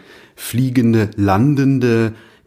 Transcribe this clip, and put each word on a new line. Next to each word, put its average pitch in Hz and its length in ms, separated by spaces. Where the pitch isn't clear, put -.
fliegende, 117 800
landende 117 1000